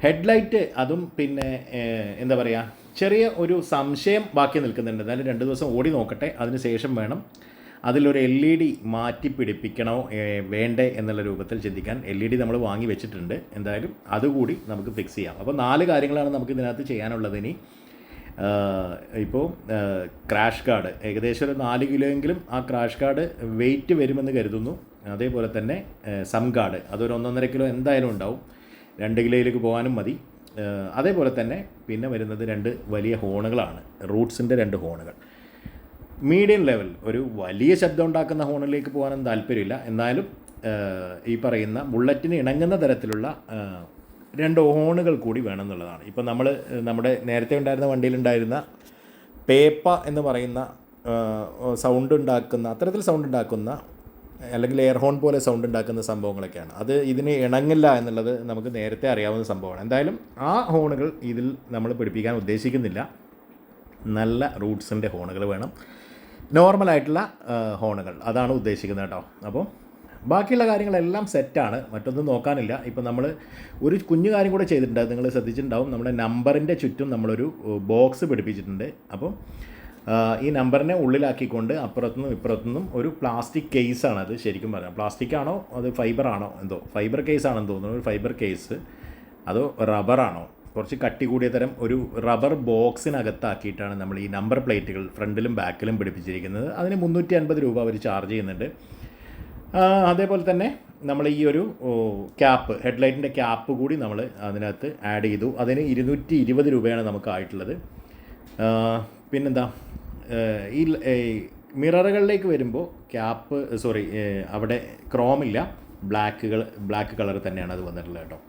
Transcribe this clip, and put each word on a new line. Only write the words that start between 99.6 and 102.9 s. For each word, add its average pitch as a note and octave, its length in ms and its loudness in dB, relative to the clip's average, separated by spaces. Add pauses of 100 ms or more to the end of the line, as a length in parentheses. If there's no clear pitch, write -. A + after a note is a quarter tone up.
ആ, F#3 80 6 (280)
അതേപോലെ F#3 360 4
തന്നെ F#3 220 4 (360)
നമ്മൾ C#3+ 240 0
ഈ D3 180 2
ഒരു, D3+ 180 4 (180)
ഓ, B2+ 100 -2 (460)
ക്യാപ്പ്, B2+ 460 6
ഹെഡ്ലൈറ്റിൻ്റെ C3 560 2